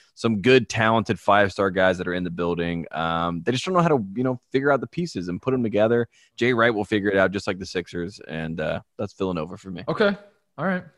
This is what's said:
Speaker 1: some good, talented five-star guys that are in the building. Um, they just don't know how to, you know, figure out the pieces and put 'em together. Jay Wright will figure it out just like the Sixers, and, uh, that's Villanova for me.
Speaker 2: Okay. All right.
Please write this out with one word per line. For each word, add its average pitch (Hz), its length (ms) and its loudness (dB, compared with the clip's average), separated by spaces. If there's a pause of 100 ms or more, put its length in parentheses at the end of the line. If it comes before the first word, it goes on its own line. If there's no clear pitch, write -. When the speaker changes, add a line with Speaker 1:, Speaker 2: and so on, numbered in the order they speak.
(140)
Speaker 1:
some 113 260 -2
good, 127 300 6
talented 113 500 2
five-star 101 500 4
guys 92 280 4
that 87 100 -4
are 87 60 -2
in 90 100 -2
the 90 60 -4
building. 85 600 -2
Um, 82 520 -2
they 120 80 0
just 127 140 -2
don't 185 80 -4
know 180 80 4
how 170 60 2
to, 139 140 2 (120)
you 120 100 -2
know, 127 160 -2 (120)
figure 139 200 2
out 135 80 2
the 120 60 -8
pieces 101 420 -6
and 87 120 -6
put 127 120 -2
'em 127 100 0
together. 113 460 2 (280)
Jay 120 180 2
Wright 117 200 4
will 104 120 -2
figure 104 240 0
it 98 80 2
out 95 120 4
just 98 160 -4
like 92 120 -4
the 92 80 -10
Sixers, 90 600 -8
and, 80 320 -6
uh, 80 220 -4 (180)
that's 107 140 -8
Villanova 90 460 -6
for 95 120 -16
me. 87 160 -12
Speaker 2:
Okay. 202 300 0 (400)
All 143 100 -8
right. 180 180 -4 (140)